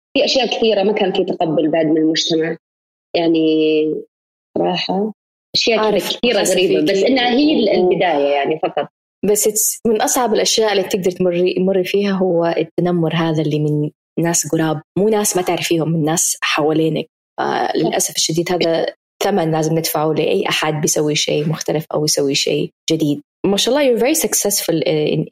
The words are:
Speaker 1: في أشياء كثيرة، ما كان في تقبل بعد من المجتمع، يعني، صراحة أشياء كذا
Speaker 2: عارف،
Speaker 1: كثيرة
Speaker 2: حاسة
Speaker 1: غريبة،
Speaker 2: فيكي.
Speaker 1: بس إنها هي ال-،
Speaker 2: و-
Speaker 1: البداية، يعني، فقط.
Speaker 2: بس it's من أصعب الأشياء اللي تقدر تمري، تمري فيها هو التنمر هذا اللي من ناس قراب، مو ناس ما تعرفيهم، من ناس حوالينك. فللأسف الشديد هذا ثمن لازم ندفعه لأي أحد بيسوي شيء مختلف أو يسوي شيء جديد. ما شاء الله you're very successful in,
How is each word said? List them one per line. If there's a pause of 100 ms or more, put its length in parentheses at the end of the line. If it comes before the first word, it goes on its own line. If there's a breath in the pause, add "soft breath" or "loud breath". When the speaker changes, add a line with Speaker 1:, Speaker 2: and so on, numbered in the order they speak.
(180)
Speaker 1:
في
أشياء
كثيرة،
ما
كان
في
تقبل
بعد
من
المجتمع، (580)
يعني، (540)
صراحة (420)
أشياء
كذا
Speaker 2:
عارف،
Speaker 1:
كثيرة
Speaker 2:
حاسة
Speaker 1:
غريبة،
Speaker 2:
فيكي.
Speaker 1:
بس
إنها
هي
ال-،
Speaker 2:
و-
Speaker 1:
البداية،
يعني،
فقط. (380)
Speaker 2:
بس
it's
من
أصعب
الأشياء
اللي
تقدر
تمري،
تمري
فيها
هو
التنمر
هذا
اللي
من (300)
ناس
قراب، (160)
مو
ناس
ما
تعرفيهم،
من
ناس
حوالينك. (320)
فللأسف
الشديد
هذا (380)
ثمن
لازم
ندفعه
لأي
أحد
بيسوي
شيء
مختلف
أو
يسوي
شيء (220)
جديد. (240)
ما
شاء
الله
you're
very
successful
in,